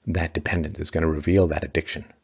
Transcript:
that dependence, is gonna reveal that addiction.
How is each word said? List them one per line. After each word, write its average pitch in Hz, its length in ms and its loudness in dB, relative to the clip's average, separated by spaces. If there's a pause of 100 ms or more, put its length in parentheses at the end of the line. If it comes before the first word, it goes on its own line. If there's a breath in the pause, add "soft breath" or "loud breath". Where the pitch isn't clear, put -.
that 85 280 -2
dependence, 80 440 -2
is 82 120 -6
gonna 82 160 0
reveal 85 400 4
that 76 180 -2
addiction. - 400 -4 (200)